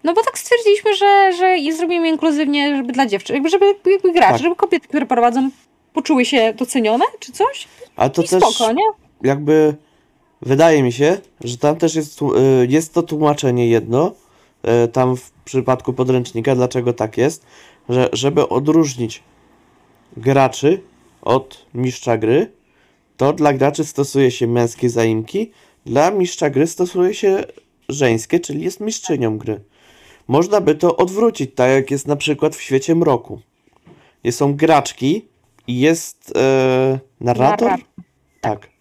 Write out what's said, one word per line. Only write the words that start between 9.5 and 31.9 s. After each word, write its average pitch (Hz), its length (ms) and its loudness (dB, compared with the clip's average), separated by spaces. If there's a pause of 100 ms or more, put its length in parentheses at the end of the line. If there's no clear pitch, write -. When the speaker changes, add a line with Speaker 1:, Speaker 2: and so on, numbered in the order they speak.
Speaker 2:
wydaje 143 420 4
mi 123 80 0
się, 147 260 0 (260)
że 120 140 -8
tam 147 180 0
też 160 200 0
jest 151 240 -6
tłu-, 147 180 0
y, 127 320 4
jest 160 240 0
to 170 100 0
tłumaczenie 147 640 0
jedno, 117 440 0 (760)
y, - 20 -4
tam 127 300 0
w - 140 -20
przypadku 127 640 -4
podręcznika, 127 600 -2
dlaczego 123 380 -2
tak 110 240 -6
jest, 139 280 -2 (440)
że 123 240 0
żeby 139 360 0
odróżnić 135 720 -2 (960)
graczy 135 640 0 (400)
od - 520 -2
mistrza 123 440 -4
gry, 123 340 0 (680)
to 135 160 0
dla 147 200 2
graczy 143 320 0
stosuje 139 460 0
się 120 160 -2
męskie 120 420 -2
zaimki, 117 640 -2 (340)
dla 147 260 2
mistrza 175 380 -2
gry 143 180 0
stosuje 180 460 -2
się 202 300 -2 (460)
żeńskie, 135 500 0
czyli 160 240 -8
jest 185 160 -8
mistrzynią 135 580 -4
gry. 107 240 -8 (680)
Można 180 340 2
by 151 140 2
to 170 220 0
odwrócić, 190 580 -2
tak 127 160 2
jak 135 200 0